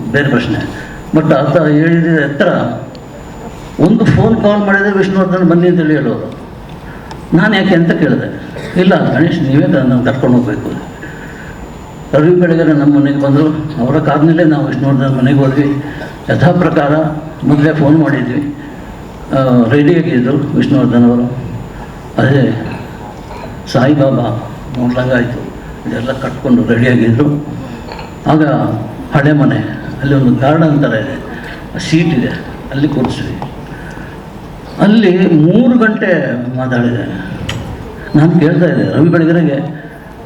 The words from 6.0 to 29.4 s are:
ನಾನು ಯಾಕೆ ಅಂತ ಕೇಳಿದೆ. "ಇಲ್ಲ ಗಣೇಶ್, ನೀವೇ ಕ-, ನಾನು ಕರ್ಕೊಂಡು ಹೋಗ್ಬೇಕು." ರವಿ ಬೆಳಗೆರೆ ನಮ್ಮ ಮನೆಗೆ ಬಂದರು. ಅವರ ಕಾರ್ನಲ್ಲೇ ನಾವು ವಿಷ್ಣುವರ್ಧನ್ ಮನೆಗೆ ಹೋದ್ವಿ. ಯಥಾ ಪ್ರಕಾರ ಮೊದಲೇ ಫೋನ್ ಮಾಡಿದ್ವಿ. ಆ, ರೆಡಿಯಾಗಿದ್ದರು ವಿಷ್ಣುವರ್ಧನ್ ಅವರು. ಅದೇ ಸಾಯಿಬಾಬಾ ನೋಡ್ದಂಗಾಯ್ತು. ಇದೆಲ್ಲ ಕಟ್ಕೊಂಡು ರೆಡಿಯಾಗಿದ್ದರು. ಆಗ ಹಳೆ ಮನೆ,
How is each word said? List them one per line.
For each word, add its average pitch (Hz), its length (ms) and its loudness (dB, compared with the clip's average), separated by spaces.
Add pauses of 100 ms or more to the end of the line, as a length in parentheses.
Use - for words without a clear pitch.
ನಾನು 208 180 2
ಯಾಕೆ 190 200 2
ಅಂತ 165 160 4
ಕೇಳಿದೆ. - 500 -2 (400)
"ಇಲ್ಲ 180 320 2
ಗಣೇಶ್, 160 280 2
ನೀವೇ 135 220 2
ಕ-, 135 220 2
ನಾನು 123 180 2
ಕರ್ಕೊಂಡು 123 340 2
ಹೋಗ್ಬೇಕು." - 580 -4 (1160)
ರವಿ 160 220 4
ಬೆಳಗೆರೆ 165 380 4
ನಮ್ಮ 143 260 4
ಮನೆಗೆ 139 220 2
ಬಂದರು. 151 440 2 (140)
ಅವರ 135 200 0
ಕಾರ್ನಲ್ಲೇ 156 440 4
ನಾವು 151 220 2
ವಿಷ್ಣುವರ್ಧನ್ 135 520 0
ಮನೆಗೆ 147 220 2
ಹೋದ್ವಿ. 139 440 0 (460)
ಯಥಾ 131 220 4
ಪ್ರಕಾರ 156 460 2 (500)
ಮೊದಲೇ 151 260 4
ಫೋನ್ 151 240 4
ಮಾಡಿದ್ವಿ. 135 580 0 (800)
ಆ, 123 360 4
ರೆಡಿಯಾಗಿದ್ದರು 147 880 2
ವಿಷ್ಣುವರ್ಧನ್ 120 520 4
ಅವರು. 120 140 2 (960)
ಅದೇ 120 480 0 (1080)
ಸಾಯಿಬಾಬಾ 123 800 0 (260)
ನೋಡ್ದಂಗಾಯ್ತು. 123 760 -2 (340)
ಇದೆಲ್ಲ 120 220 -4
ಕಟ್ಕೊಂಡು 120 600 0
ರೆಡಿಯಾಗಿದ್ದರು. 120 760 2 (800)
ಆಗ 151 180 4 (680)
ಹಳೆ 147 200 4
ಮನೆ, 127 220 2 (460)